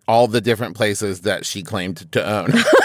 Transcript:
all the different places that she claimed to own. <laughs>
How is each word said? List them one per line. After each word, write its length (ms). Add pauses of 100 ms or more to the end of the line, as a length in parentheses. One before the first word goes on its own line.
all 200
the 140
different 360
places 440
that 240
she 180
claimed 480
to 140
own. 320
<laughs> 60 (220)